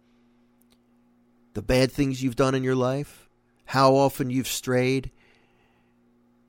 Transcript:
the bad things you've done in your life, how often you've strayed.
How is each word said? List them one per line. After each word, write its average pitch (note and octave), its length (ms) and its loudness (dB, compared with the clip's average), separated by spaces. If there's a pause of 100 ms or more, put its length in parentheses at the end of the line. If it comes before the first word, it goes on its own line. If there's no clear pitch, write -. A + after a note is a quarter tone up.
(1500)
the G2 80 -8
bad B2+ 300 2
things C3+ 300 -4
you've C3 120 -2
done C3+ 220 0
in C3 80 -4
your C3 100 0
life, C3 540 -4 (380)
how C3+ 280 4
often C3+ 360 0
you've B2+ 180 -4
strayed. C3 640 -2 (1400)